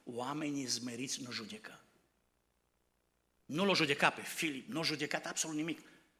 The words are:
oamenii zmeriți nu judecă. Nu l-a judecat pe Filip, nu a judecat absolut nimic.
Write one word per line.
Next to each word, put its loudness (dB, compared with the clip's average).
oamenii -2
zmeriți -2
nu -8
judecă. -10
Nu 2
l-a 8
judecat 6
pe -10
Filip, -4
nu -4
a 0
judecat -2
absolut -2
nimic. -2